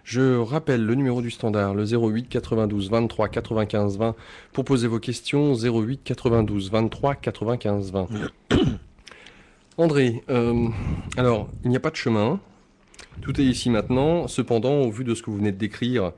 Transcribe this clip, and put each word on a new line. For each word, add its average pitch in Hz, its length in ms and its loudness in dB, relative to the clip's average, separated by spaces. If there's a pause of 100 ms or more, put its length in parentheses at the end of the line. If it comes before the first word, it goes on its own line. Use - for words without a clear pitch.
Je 127 320 2
rappelle 123 500 0
le 113 100 2
numéro 127 260 0
du 120 100 -4
standard, 104 440 0
le 104 100 0
zéro 117 240 2
huit 113 180 -2
quatre-vingt-douze 107 640 -2
vingt-trois 110 400 0
quatre-vingt-quinze 107 680 0
vingt, 113 200 -2 (340)
pour 131 140 -2
poser 123 240 2
vos 113 100 0
questions, 143 540 0
zéro 113 280 2
huit 127 220 -4
quatre-vingt-douze 104 640 0
vingt-trois 113 460 0
quatre-vingt-quinze 104 760 -2
vingt. 95 160 -2 (400)
<clears throat> - 80 4 (1200)
André, 143 520 2
euh, 117 380 2 (480)
alors, 120 320 2 (160)
il 123 60 0
n'y 123 80 2
a - 20 0
pas 156 120 -2
de - 40 -10
chemin, 117 460 0 (800)
tout 139 180 -6
est 139 60 4
ici 123 240 0
maintenant. 131 580 2
Cependant, 120 460 0
au 135 180 2
vu 123 140 -6
de 117 100 0
ce - 80 -10
que - 60 -10
vous 104 80 -4
venez 104 160 0
de 95 40 -8
décrire, 107 600 -2